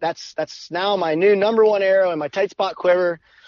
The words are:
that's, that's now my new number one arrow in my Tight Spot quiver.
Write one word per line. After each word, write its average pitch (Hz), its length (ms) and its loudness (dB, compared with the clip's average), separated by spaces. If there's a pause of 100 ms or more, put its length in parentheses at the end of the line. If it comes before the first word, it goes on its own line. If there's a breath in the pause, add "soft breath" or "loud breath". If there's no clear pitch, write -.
that's, - 340 -8
that's - 360 -10
now 190 260 -2
my 165 200 -2
new 196 200 4
number 214 300 2
one 208 160 2
arrow 190 300 2
in 160 60 -4
my 147 100 -6
Tight 196 220 -4
Spot 185 240 -4
quiver. 180 460 0 (280 soft breath)